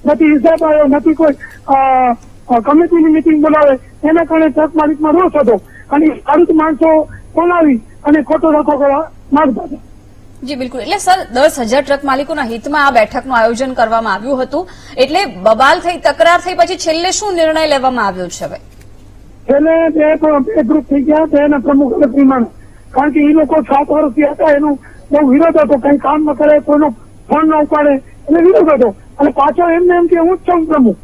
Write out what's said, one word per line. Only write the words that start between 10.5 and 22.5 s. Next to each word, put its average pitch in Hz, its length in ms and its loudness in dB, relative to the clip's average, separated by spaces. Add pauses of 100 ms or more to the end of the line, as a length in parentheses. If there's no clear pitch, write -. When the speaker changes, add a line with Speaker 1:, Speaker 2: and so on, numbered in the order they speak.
Speaker 2:
બિલકુલ. 247 260 -10
એટલે 330 180 -6
સર, 370 340 -2
દસ 285 260 0
હજાર 247 240 -2
ટ્રક 277 220 -4
માલિકોના 285 380 -4
હિતમાં 277 440 -2
આ 277 40 4
બેઠકનું 240 460 -2
આયોજન 233 360 -2
કરવામાં 226 420 -2
આવ્યું 254 280 -4
હતું, 320 260 -6 (280)
એટલે 311 300 0
બબાલ 226 540 2
થઈ, 339 160 -4
તકરાર 330 440 2
થઈ, 359 140 -8
પછી 349 220 0
છેલ્લે 339 340 -4
શું 403 240 -6
નિર્ણય 320 320 0
લેવામાં 254 400 -2
આવ્યો 185 220 -6
છે - 160 -14
હવે? - 120 -12 (960)
Speaker 1:
છેલ્લે 320 360 2
બે 311 260 0
પ્ર-, 311 240 0
બે 320 240 -2
ગ્રુપ 285 220 0
થઈ 277 180 -2
ગયા, 302 220 0
બે 294 240 0
ના 294 100 0
પ્રમુખ 277 340 0
અલગ 269 220 0
નિર્માણ. 262 300 2 (460)